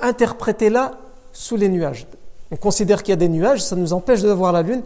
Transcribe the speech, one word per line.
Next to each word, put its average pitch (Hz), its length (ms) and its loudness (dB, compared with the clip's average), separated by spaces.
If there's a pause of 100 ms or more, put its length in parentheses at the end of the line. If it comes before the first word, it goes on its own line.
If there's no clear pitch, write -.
interprétez-la 240 920 0 (400)
sous - 240 -6
les 202 120 2
nuages. 147 380 -2 (440)
On 156 60 -8
considère 202 460 2
qu'il 202 100 0
y - 0 -
a 190 40 2
des 175 120 4
nuages, 185 340 2
ça - 140 -4
nous 170 160 0
empêche 185 300 2
de 208 80 4
voir 185 220 2
la 170 100 2
lune, 233 240 -2